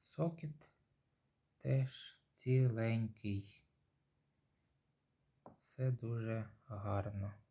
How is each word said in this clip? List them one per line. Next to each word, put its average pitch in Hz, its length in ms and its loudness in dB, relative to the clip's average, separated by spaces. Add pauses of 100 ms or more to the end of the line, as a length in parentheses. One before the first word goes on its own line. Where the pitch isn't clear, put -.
Сокет - 680 -4 (840)
теж 131 600 -2 (120)
ціленький. 113 1300 2 (2000)
Все 131 260 -2
дуже 113 580 -2 (160)
гарно. 101 680 -2 (160)